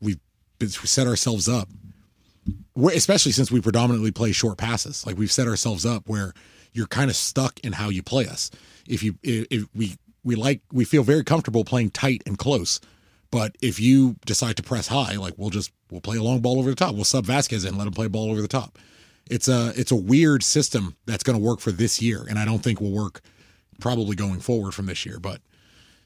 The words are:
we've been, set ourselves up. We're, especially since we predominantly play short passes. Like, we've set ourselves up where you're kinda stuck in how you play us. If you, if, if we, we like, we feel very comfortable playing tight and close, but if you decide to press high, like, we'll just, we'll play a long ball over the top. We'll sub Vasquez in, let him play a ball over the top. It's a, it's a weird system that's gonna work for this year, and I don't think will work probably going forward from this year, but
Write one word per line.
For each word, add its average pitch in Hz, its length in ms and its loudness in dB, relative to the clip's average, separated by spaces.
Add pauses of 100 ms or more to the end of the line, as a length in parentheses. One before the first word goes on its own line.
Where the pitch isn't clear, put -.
we've 101 200 -2 (380)
been, 113 100 -2
set - 380 0
ourselves 110 420 0
up. 117 200 0 (1080)
We're, 151 160 4
especially 170 400 4
since 127 180 2
we 120 100 4
predominantly 113 520 2
play 110 200 0
short 104 240 0
passes. - 480 -4
Like, 92 140 -8
we've 104 140 -2
set 127 160 2
ourselves 104 360 -2
up 113 240 -2
where 101 240 -4 (400)
you're 113 140 -4
kinda 135 280 0
stuck - 460 -2
in 117 120 -6
how 104 160 -4
you 95 140 -2
play 123 240 0
us. - 240 -8 (360)
If - 160 -4
you, 104 200 -2
if, 113 280 -2
if 110 140 -2 (100)
we, 104 220 -4 (260)
we 120 140 -2
like, 135 240 0 (120)
we 123 120 2
feel 147 180 4
very 143 220 4
comfortable 117 400 2
playing 117 260 0
tight 135 360 0
and 98 120 -4
close, 120 400 0 (520)
but 110 300 -2
if 110 200 -2
you 127 360 6 (100)
decide 113 320 0
to - 40 -4
press - 260 -4
high, 110 280 -2
like, 92 200 -6
we'll 101 140 -6
just, 95 220 -4 (180)
we'll 87 100 -12
play 107 180 -6
a 110 40 -2
long 123 180 2
ball 123 180 2
over 131 120 0
the 127 60 0
top. 170 180 0
We'll 104 100 -2
sub 127 220 2
Vasquez 120 380 0
in, 95 140 -4
let 104 80 -4
him 104 80 -4
play 110 120 -2
a 107 40 -4
ball 110 200 -2
over 107 120 -2
the 107 60 -4
top. - 300 -6 (520)
It's - 180 0
a, 120 280 2
it's 127 140 0
a 127 60 4
weird 135 460 6
system 110 540 0 (100)
that's 110 160 -4
gonna 120 160 2
work 110 220 0
for 110 120 -2
this - 280 0
year, 113 280 0
and 107 100 -4
I 107 60 0
don't 110 180 0
think 107 180 0
will 104 120 -2
work 101 280 -4 (600)
probably 113 360 -2
going 95 240 -4
forward 107 320 -2
from 98 140 -6
this 90 180 -6
year, 101 140 -12
but 92 220 -10 (640)